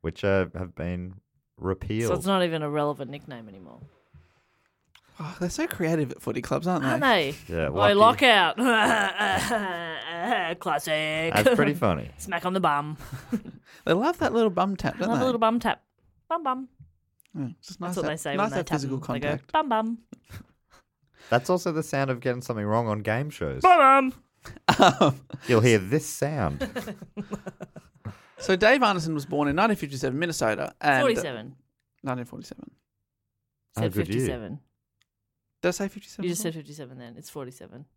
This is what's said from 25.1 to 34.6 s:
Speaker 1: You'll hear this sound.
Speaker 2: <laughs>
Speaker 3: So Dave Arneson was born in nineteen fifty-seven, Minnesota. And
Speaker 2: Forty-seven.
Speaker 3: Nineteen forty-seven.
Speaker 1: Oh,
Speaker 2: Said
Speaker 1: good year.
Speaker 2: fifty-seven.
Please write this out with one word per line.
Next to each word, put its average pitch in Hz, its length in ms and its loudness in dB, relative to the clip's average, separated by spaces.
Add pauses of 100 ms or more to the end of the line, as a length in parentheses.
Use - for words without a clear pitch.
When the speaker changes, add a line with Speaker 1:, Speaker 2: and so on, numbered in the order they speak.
Speaker 1:
You'll 117 120 6
hear 117 180 6
this 113 280 -2
sound. 135 680 -4
Speaker 2:
<laughs> 254 40 -6 (1600)
Speaker 3:
So 190 180 2
Dave 226 260 6
Arneson 170 320 2
was 143 120 -4
born 147 220 0
in 143 80 0
nineteen 208 200 4
fifty-seven, 135 420 -4
Minnesota. 147 640 -2
And 135 220 2
Speaker 2:
Forty-seven. 135 520 -2 (480)
Speaker 3:
Nineteen 127 240 -6
forty-seven. - 440 -18 (1040)
Speaker 1:
Oh, 110 40 -4
Speaker 2:
Said 107 120 0
Speaker 1:
good 92 160 -2
year. 104 80 -2
Speaker 2:
fifty-seven. 123 420 -4 (1040)